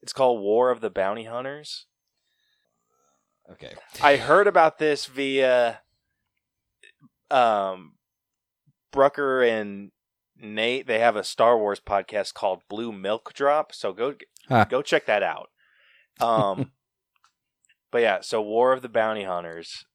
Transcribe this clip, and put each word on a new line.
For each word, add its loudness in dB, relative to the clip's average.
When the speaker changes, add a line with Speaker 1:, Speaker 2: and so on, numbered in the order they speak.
Speaker 1:
It's -14
called 2
War 2
of -2
the -4
Bounty -4
Hunters. -14
Speaker 2:
Okay. -20
Speaker 1:
I 6
heard 4
about 4
this -2
via, 0
um, 0
Brucker 2
and -2
Nate. -4
They 0
have 4
a -4
Star 2
Wars -2
podcast -4
called -4
Blue -8
Milk -8
Drop, -2
so -8
go, -6
Speaker 2:
Huh. 4
Speaker 1:
go -2
check -2
that 0
out. -8
Um, 0
Speaker 2:
<laughs> -20
Speaker 1:
but 0
yeah, 2
so -4
War 2
of -4
the -12
Bounty -2
Hunters -10